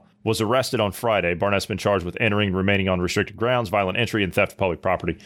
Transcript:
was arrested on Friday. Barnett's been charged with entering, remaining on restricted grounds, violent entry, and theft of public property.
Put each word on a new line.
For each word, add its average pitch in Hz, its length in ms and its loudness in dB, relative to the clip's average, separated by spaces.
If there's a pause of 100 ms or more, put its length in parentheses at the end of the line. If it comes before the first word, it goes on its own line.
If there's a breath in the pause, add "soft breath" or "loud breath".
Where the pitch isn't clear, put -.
(240 soft breath)
was - 180 0
arrested 123 380 2
on 104 120 2
Friday. 92 420 0
Barnett's 98 320 0
been 101 120 -4
charged 98 280 0
with 87 140 -8
entering, 104 340 2
remaining 95 360 2
on 90 120 2
restricted 95 340 -2
grounds, 117 340 -2
violent 98 280 0
entry, 113 260 0
and 87 100 -2
theft - 200 0
of - 40 -20
public 90 240 -2
property. 85 440 -2